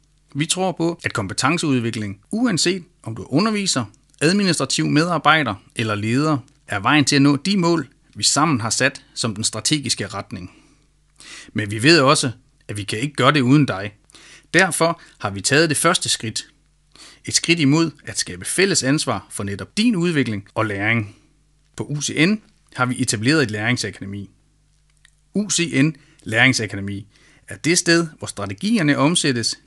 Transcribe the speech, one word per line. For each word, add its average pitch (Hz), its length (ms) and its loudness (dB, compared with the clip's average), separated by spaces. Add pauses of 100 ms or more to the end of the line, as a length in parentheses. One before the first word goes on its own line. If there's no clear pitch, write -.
(340)
Vi 147 120 -2
tror 180 260 -2
på, 165 320 -2
at - 80 -4
kompetenceudvikling, 117 1080 -2 (100)
uanset 190 540 -2 (180)
om 113 140 -10
du - 60 -12
er - 100 -10
underviser, 190 520 0 (360)
administrativ 165 680 2
medarbejder 151 680 2 (220)
eller 110 180 -2
leder, 127 440 0 (300)
er 101 120 -4
vejen 139 240 4
til 147 120 2
at 139 60 6
nå 143 140 6
de 196 200 -2
mål, 170 320 0 (260)
vi 107 80 -6
sammen 139 380 2
har 113 100 -4
sat 131 340 0 (100)
som 113 200 -4
den 107 100 -6
strategiske 113 600 -2
retning. 98 440 -10 (1000)
Men 104 180 -4
vi 110 120 -4
ved 156 180 6
også, 139 300 4 (380)
at 101 80 -8
vi 101 80 -6
kan 107 140 -6
ikke 143 160 -6
gøre 131 180 4
det 151 80 2
uden 135 260 6
dig. 101 280 -8 (600)
Derfor 165 460 2 (180)
har 107 120 -4
vi 98 100 -8
taget 151 280 4
det 160 80 0
første - 320 0
skridt. - 380 -6 (760)
Et - 100 -6
skridt 170 260 0
imod 151 300 4 (140)
at - 140 -8
skabe 90 260 -8
fælles 185 380 0
ansvar 131 480 -2
for - 140 -10
netop 98 320 -10
din 220 200 2
udvikling 135 580 -2
og 113 120 -2
læring. 104 500 -2 (600)
På 113 80 -8
U 147 160 -6
C 143 280 2
N 214 140 0 (320)
har 127 120 0
vi 123 120 -2
etableret 123 440 0
et 110 80 -2
læringsakademi. 104 800 -6 (1040)
U 202 160 -2
C 135 320 0
N 156 140 2 (260)
Læringsakademi 101 840 0 (420)
er - 80 -12
det 175 220 0
sted, 170 280 2 (120)
hvor - 80 -10
strategierne 147 720 0
omsættes 135 680 0